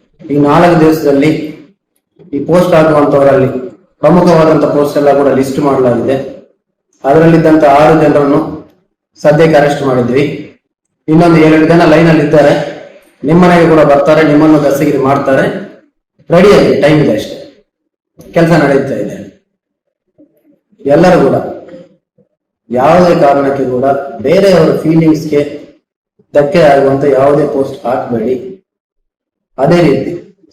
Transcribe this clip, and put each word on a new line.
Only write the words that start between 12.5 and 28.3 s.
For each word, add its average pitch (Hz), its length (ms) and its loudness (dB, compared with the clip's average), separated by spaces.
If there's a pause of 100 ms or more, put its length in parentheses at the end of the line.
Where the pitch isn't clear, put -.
ನಿಮ್ಮ 165 200 2
ಮನೆಗೆ 175 260 2
ಕೂಡ 156 100 4
ಬರ್ತಾರೆ, 147 480 2
ನಿಮ್ಮನ್ನು 151 340 2
ದಸ್ತಗಿರಿ 143 360 -2
ಮಾಡ್ತಾರೆ. 135 440 -2 (880)
ರೆಡಿ 190 220 4
ಆಗಿ - 280 0
ಟೈಮ್ 151 200 2
ಇದೆ 117 140 0
ಅಷ್ಟೇ, - 500 -12 (680)
ಕೆಲಸ 165 180 0
ನಡೀತಾ 139 440 0
ಇದೆ. - 500 -12 (1400)
ಎಲ್ಲರೂ 165 420 2
ಕೂಡ - 80 -2 (1300)
ಯಾವುದೇ 165 500 2
ಕಾರಣಕ್ಕೆ 139 440 0
ಕೂಡ 123 200 -4 (380)
ಬೇರೆಯವರ 175 540 2
ಫೀಲಿಂಗ್ಸ್‌ಗೆ 156 880 -2 (680)
ಧಕ್ಕೆ 147 240 0
ಆಗುವಂತ 139 460 2
ಯಾವುದೇ 143 420 0
ಪೋಸ್ಟ್ 135 400 -6
ಹಾಕಬೇಡಿ. 123 640 -6 (1080)